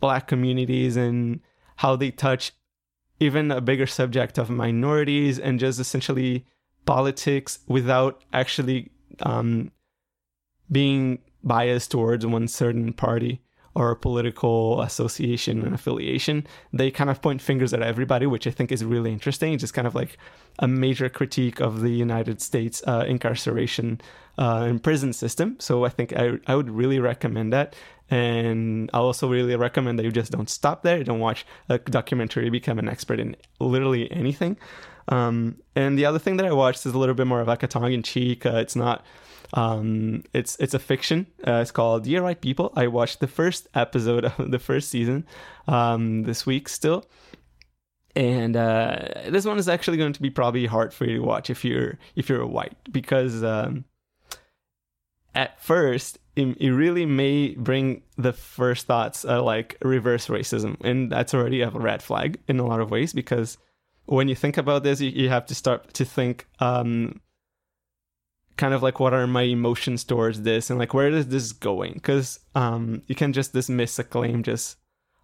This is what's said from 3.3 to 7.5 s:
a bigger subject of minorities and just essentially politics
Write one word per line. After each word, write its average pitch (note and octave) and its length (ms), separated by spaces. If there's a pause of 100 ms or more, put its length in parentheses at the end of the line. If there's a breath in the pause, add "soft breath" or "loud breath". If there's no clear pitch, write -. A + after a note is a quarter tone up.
a B2+ 120
bigger C3 240
subject B2+ 500
of A#2 140
minorities C#3 880
and B2+ 200
just B2+ 220
essentially B2+ 640 (400)
politics C#3 800